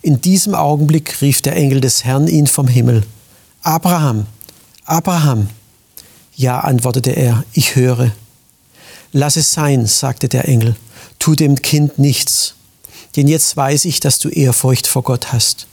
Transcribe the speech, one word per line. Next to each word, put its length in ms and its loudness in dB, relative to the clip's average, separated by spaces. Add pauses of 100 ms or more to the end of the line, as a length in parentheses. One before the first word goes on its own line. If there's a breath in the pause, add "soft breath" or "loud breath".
In 180 2
diesem 360 0
Augenblick 640 0
rief 200 2
der 140 -2
Engel 240 2
des 240 -2
Herrn 240 0
ihn 200 2
vom 200 0
Himmel: 360 2 (580 soft breath)
„Abraham, 640 0 (580 loud breath)
Abraham!“ 640 0 (880 loud breath)
„Ja“, 260 -2
antwortete 500 0
er, 320 0 (100)
„ich 220 -2
höre.“ 360 2 (1000 loud breath)
„Lass 240 0
es 160 -2
sein“, 320 0
sagte 420 -2
der 200 -2
Engel, 280 2 (440 loud breath)
„tu 160 2
dem 260 2
Kind 380 0
nichts, 560 0 (600 loud breath)
denn 120 2
jetzt 280 0
weiß 300 -2
ich, 140 -4
dass 180 0
du 120 -4
Ehrfurcht 580 0
vor 160 -2
Gott 280 -4
hast. 420 -4